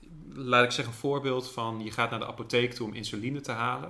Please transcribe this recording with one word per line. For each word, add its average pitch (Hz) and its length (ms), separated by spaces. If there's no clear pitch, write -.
Laat 123 300
ik 120 60
zeggen, 120 240
een - 60
voorbeeld 135 500
van, 113 340
je 110 60
gaat 113 200
naar 117 80
de 117 80
apotheek 120 480
toe 113 120
om 104 80
insuline 117 460
te 131 120
halen 123 380